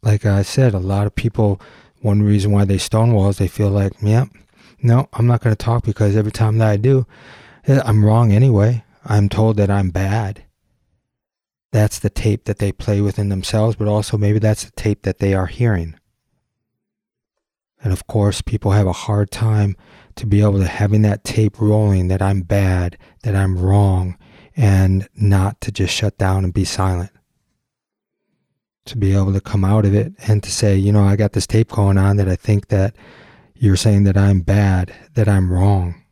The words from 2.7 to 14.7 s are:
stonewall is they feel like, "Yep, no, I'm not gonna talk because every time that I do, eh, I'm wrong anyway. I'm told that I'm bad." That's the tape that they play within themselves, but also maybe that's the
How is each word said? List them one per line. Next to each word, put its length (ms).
stonewall 500
is 80
they 100
feel 220
like, 320
"Yep, 280
no, 320
I'm 140
not 140
gonna 140
talk 280
because 320
every 160
time 280
that 100
I 80
do, 280
eh, 180
I'm 180
wrong 280
anyway. 520
I'm 220
told 300
that 120
I'm 200
bad." 540
That's 280
the 100
tape 360
that 140
they 120
play 300
within 280
themselves, 460
but 120
also 300
maybe 220
that's 240
the 80